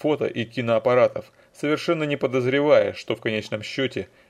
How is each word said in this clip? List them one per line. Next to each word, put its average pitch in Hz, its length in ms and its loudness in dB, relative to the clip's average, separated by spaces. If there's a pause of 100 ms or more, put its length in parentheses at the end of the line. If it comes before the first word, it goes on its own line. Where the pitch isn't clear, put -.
фото- 147 260 -2
и 117 180 -4
киноаппаратов, 117 840 0 (220)
совершенно 151 500 -2
не 147 140 -2
подозревая, 131 800 2
что - 200 -8
в - 60 -8
конечном 107 420 -4
счете 123 460 -6 (220)